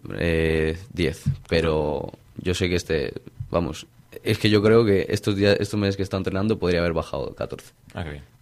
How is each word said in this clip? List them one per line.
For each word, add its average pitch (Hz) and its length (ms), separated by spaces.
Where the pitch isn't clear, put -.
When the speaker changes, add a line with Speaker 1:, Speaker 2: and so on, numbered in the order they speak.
Speaker 1:
eh, 80 600
diez, 80 320
pero 78 640
yo 90 180
sé 92 140
que 87 80
este, 80 360
vamos, 85 360
es 104 160
que 107 120
yo 104 120
creo 110 220
que 98 240
estos 104 280
días, 101 220
estos 101 200
meses 98 180
que 98 60
he - 20
estado 95 160
entrenando 95 380
podría 87 220
haber 85 120
bajado 76 420
catorce. - 380
Speaker 2:
Ah, 90 100
qué 78 60
bien. 73 120